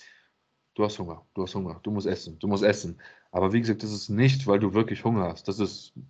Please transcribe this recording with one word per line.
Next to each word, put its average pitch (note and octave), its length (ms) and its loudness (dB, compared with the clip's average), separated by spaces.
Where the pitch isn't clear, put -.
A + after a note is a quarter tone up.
du G#2+ 100 2
hast G#2 140 -4
Hunger, E2+ 260 -8
du G2 80 -2
hast F2+ 120 -6
Hunger, F2 280 -6
du G#2 80 -4
musst F#2+ 160 -2
essen, E2+ 320 -6
du F#2+ 80 -4
musst G2+ 160 2
essen. G2 360 2
Aber F#2+ 220 2
wie A#2 80 4
gesagt, A2+ 220 0
das G#2+ 80 -4
ist G2+ 180 -8
nicht, C3+ 380 4
weil G2+ 120 6
du G2 140 0
wirklich G#2+ 320 0
Hunger A2 240 2
hast, - 180 -10
das G2+ 120 -4
ist - 340 -6